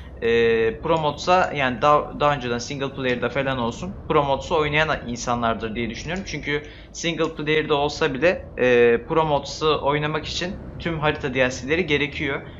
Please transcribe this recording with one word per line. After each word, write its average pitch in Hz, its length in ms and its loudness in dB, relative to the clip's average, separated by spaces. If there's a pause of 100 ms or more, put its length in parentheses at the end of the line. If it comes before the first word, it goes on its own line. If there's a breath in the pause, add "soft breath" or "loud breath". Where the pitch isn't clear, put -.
(220 loud breath)
e, 113 580 4
Promotes'a, 160 760 2
yani 127 280 0
daha, 147 380 4
daha 147 140 4
önceden 123 240 -2
single 135 320 -6
player'da 123 380 -2
falan 135 300 -2
olsun, 120 340 -4 (160)
Promotes'u 156 480 2
oynayan 151 320 2 (200)
insanlardır 113 680 -2
diye 117 160 -4
düşünüyorum. 170 360 -6
Çünkü 147 360 -4 (300 loud breath)
single 160 420 -2
player'da 151 400 0
olsa 143 400 0
bile, 165 300 2 (140)
e, 120 400 6 (100)
Promotes'u 156 760 0
oynamak 151 440 -2
için 180 280 -4 (240)
tüm 165 220 -4
harita 147 340 0
D 131 140 4
L - 20 -2
C'leri 147 360 -2
gerekiyor. 143 540 -2 (200 loud breath)